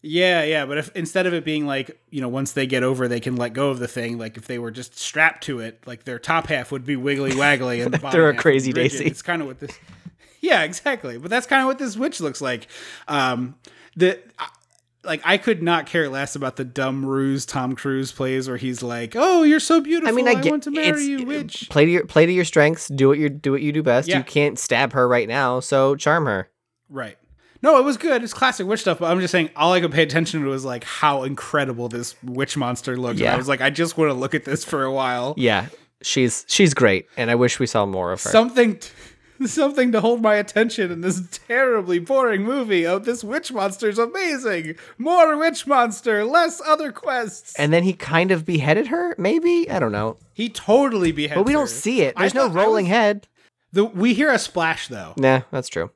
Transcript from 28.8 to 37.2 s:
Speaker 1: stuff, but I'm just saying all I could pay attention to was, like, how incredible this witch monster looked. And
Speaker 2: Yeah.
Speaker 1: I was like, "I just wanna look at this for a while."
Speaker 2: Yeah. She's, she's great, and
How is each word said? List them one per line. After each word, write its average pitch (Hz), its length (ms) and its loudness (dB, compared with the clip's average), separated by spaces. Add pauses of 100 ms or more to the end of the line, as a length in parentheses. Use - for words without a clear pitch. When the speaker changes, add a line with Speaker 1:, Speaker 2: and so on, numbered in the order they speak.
Speaker 1:
stuff, 170 180 0
but 170 100 -2
I'm 180 120 2
just 175 100 -2
saying 165 240 0
all 165 180 4
I 185 80 4
could 165 120 -2
pay 160 100 2
attention 156 400 0
to 135 60 -2
was, 135 160 -6
like, 123 180 -8
how 143 400 0
incredible 131 680 -4
this 117 360 -8
witch 127 320 -4
monster 123 400 -4
looked. 123 160 -4
And 101 80 -4
Speaker 2:
Yeah. 117 140 2
Speaker 1:
I - 20 0
was 127 100 -4
like, 135 140 0
"I 135 100 2
just 165 260 -2
wanna 156 160 2
look 131 220 -4
at 147 100 -4
this 143 200 -4
for 143 180 -2
a 131 100 -2
while." 131 440 -2
Speaker 2:
Yeah. 113 300 2 (360)
She's, - 460 0
she's 180 260 6
great, 101 320 4 (100)
and 120 140 -2